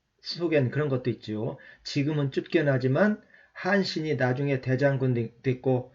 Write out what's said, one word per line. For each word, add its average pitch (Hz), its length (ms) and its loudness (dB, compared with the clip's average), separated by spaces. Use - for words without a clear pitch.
속엔 160 480 0
그런 147 180 -2
것도 127 220 -2
있지요. 110 480 -6
지금은 143 480 -2
쫓겨나지만 151 880 2
한신이 180 640 -2
나중에 131 460 0
대장군 131 520 2
되-, 117 180 -2
됐고 127 520 0